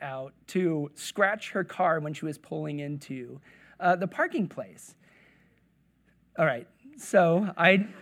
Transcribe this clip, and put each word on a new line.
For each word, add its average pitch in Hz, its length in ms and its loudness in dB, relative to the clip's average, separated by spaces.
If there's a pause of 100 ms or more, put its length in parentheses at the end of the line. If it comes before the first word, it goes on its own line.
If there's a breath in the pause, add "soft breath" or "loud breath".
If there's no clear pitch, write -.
out, 135 320 -10 (140)
to 165 480 0
scratch 208 560 -2
her 196 120 -2
car 170 360 0
when 151 140 -6
she 147 120 -8
was 147 120 -6
pulling 151 420 -6
into, 139 600 -10 (400 soft breath)
uh, 180 160 4
the 180 120 -2
parking 311 400 -2
place. - 480 -16 (1400 soft breath)
All 165 80 2
right, 127 220 -2 (300)
so 190 600 4
I, 190 300 6 (140)